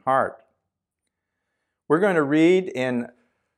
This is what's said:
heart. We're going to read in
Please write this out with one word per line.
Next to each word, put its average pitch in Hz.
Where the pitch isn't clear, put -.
heart. 131
We're 151
going 190
to 160
read 165
in 127